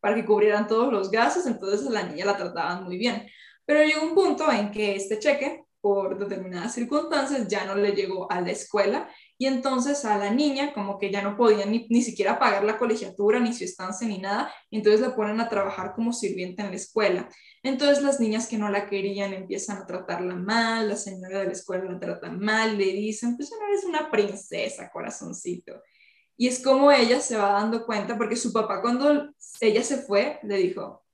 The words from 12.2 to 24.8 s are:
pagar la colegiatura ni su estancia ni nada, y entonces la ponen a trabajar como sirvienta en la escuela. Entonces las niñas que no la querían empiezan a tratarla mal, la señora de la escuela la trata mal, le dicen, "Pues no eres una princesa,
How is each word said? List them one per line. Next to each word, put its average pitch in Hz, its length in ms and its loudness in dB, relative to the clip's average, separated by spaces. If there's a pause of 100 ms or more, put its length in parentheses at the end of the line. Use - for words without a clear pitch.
pagar 202 240 2
la 214 160 0
colegiatura 220 600 0
ni 233 140 0
su - 120 -8
estancia 190 420 -8
ni 196 100 -4
nada, 202 340 -4 (200)
y 214 60 -4
entonces 214 240 6
la 240 140 0
ponen 214 260 -2
a 233 80 -2
trabajar 196 460 -4
como 233 180 0
sirvienta 180 500 -6
en 190 80 -6
la 185 60 -8
escuela. - 520 0 (340)
Entonces 285 400 2
las 277 160 2
niñas 220 280 0
que 226 100 -6
no 208 120 -2
la 202 180 0
querían 196 460 -4
empiezan 190 440 -8
a - 80 -14
tratarla 180 500 -6
mal, 226 540 0
la 202 60 -2
señora 190 440 -8
de 196 80 -2
la 180 40 -4
escuela 185 340 -6
la 180 140 -8
trata 170 320 -8
mal, 214 460 0
le 196 80 2
dicen, 214 520 -2
"Pues 294 140 -8
no 427 160 -8
eres 392 180 0
una 311 240 -2
princesa, - 840 -2